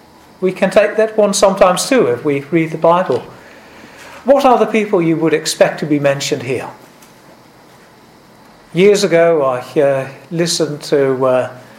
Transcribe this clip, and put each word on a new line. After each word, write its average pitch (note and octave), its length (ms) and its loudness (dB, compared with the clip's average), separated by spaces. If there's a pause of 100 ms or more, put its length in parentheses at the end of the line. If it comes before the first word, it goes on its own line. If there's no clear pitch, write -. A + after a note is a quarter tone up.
(420)
We F#3 100 -2
can F#3 180 -2
take G#3 280 2
that A3 180 0
one G#3 180 2
sometimes F#3+ 540 2
too A3+ 200 2
if A#2+ 180 -4
we C#3 160 -2
read D#3+ 300 -2
the D#3+ 60 -8
Bible. E3 420 0 (1040)
What C#4 200 4
are A#3+ 120 4
the G#3+ 80 2
people G#3 360 0
you E3 160 0
would D#3 160 0
expect - 460 0
to D3+ 60 -8
be D3 140 0
mentioned C#3 440 -2
here? B2 260 -6 (2000)
Years F#3+ 300 4
ago E3 400 2
I, B2+ 160 -2 (200)
uh, C3+ 300 0 (220)
listened D#3+ 520 -4
to, C3+ 420 0
uh, B2+ 360 -2 (180)